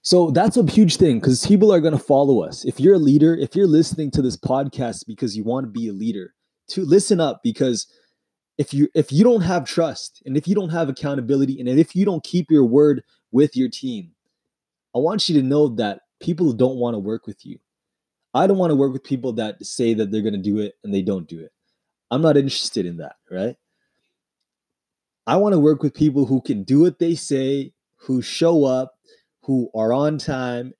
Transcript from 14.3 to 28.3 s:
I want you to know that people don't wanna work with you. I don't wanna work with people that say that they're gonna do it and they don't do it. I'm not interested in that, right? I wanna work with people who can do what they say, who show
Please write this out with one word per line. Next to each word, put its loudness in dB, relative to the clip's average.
I -2
want -2
you 2
to -2
know 2
that -6
people -2
don't 0
wanna -4
work -8
with -18
you. -18
I 2
don't 2
wanna 0
work 0
with -12
people -6
that -8
say -2
that -4
they're -4
gonna -4
do -2
it -8
and -8
they -2
don't -6
do -16
it. -20
I'm -2
not 4
interested -2
in -10
that, -16
right? -6
I 2
wanna 2
work 2
with -2
people 0
who 0
can -6
do 2
what 2
they -2
say, -4
who -4
show 0